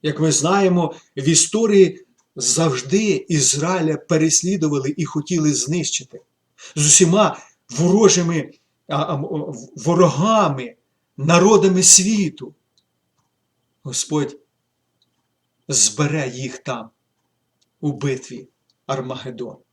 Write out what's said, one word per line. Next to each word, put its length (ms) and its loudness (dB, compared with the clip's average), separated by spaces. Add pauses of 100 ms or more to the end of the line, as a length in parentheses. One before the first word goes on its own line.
Як 180 -6
ми 120 2
знаємо, 640 2 (220)
в 100 -2
історії 800 4 (300)
завжди 920 -2
Ізраїля 680 -2
переслідували 1000 -2
і 80 -4
хотіли 480 -2
знищити. 680 -6 (540)
З 100 0
усіма 520 4 (320)
ворожими, 840 2 (360)
а, 80 -6
а, 200 -4
м, 80 -6 (520)
ворогами, 1000 0 (420)
народами 680 4
світу. 680 2 (1300)
Господь 560 -6 (1300)
збере 680 -2
їх 220 -10
там, 320 -12 (920)
у 100 -4
битві 560 -8 (380)
Армагеддон. 680 -10 (180)